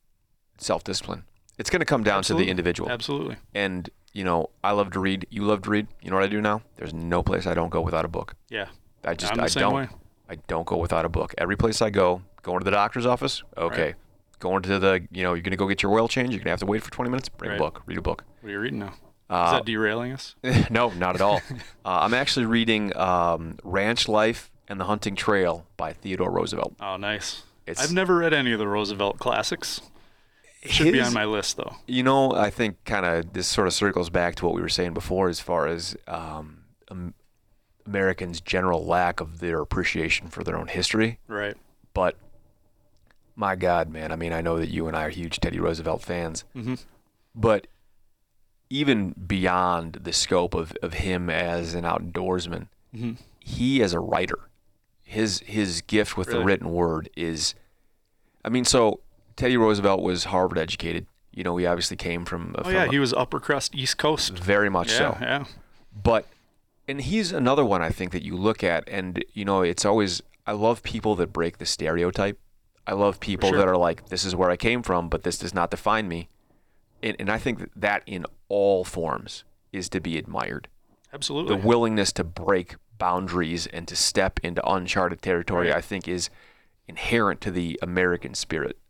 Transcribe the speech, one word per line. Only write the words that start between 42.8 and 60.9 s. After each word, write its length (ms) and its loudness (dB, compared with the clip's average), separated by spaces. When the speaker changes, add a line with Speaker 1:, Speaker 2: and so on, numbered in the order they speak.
Speaker 1:
my 220 0
God, 320 2
man, 240 -8
I 20 -4
mean, 160 -4
I 100 -2
know 180 0
that 100 -2
you 180 -2
and 80 -2
I 80 -2
are 60 -4
huge 320 -8
Teddy 180 0
Roosevelt 420 -2
fans, 440 -6
Speaker 2:
Mm-hmm. 200 -6
Speaker 1:
but 320 2
even 420 2
beyond 760 2
the 120 -6
scope 400 2
of, 280 -4
of 140 -4
him 340 0
as 440 0
an 100 -4
outdoorsman, 840 -2
Speaker 2:
Mm-hmm. 180 -8
Speaker 1:
he 420 0
as 120 4
a 60 2
writer, 380 0
his, 460 -2
his 340 -2
gift 340 0
with 120 -2
the 60 -4
Speaker 2:
Really? 120 0
Speaker 1:
written 260 2
word 440 0
is, 400 -2
I 40 -6
mean, 160 0
so 340 4
Teddy 220 2
Roosevelt 460 4
was 220 0
Harvard 340 2
educated. 480 -4